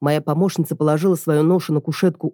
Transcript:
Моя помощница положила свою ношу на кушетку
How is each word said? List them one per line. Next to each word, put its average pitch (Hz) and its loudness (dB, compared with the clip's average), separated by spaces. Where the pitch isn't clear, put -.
Моя 147 0
помощница 160 -2
положила 156 0
свою 156 0
ношу 165 0
на 147 0
кушетку 165 -2